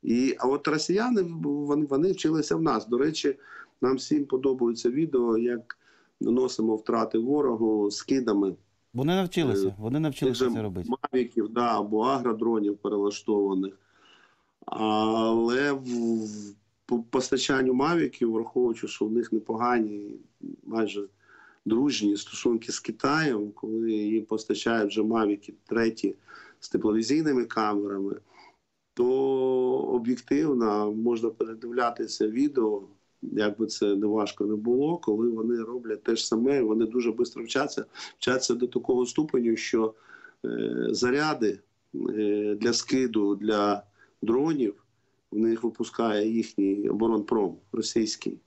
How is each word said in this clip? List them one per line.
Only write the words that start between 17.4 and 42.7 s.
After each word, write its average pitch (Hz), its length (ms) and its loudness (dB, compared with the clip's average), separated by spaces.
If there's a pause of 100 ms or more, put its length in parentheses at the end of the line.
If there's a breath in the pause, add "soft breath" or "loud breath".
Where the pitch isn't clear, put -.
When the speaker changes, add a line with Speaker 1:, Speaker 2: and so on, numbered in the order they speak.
Speaker 1:
мавіків, 135 580 2
враховуючи, 113 560 0
що - 180 -2
в 107 60 -2
них 113 220 0
непогані, 110 880 -2 (460)
майже 104 380 -2 (600 soft breath)
дружні 110 520 2
стосунки - 540 -2
з - 80 -6
Китаєм, 135 720 -2
коли 110 400 -4
їм 107 340 0
постачають 107 640 0
вже 107 140 0
мавіки 107 500 0 (120)
треті 110 500 0 (440 loud breath)
з - 100 -18
тепловізійними 117 760 2
камерами, 101 680 -2 (800 loud breath)
то 123 120 2 (880)
об'єктивно 120 1000 2
можна 113 360 0
передивлятися 117 1000 -2
відео, 113 560 0 (380)
як 107 380 -2
би 110 80 0
це 101 280 0
не 104 120 0
важко 104 380 0
не 107 100 0
було, 127 420 0
коли 113 320 0
вони 113 340 -2
роблять 113 400 -8
те 113 120 0
ж - 120 -4
саме, 127 340 2
вони 110 240 2
дуже 117 280 0
швидко 117 300 -4
вчаться, 135 420 -4 (320 loud breath)
вчаться 127 360 0
до 120 140 0
такого 123 380 0
ступеню, 120 520 0
що, 110 360 0 (520 loud breath)
е, 117 460 -2
заряди, 127 680 0 (500)
е, 104 520 0
для 113 120 2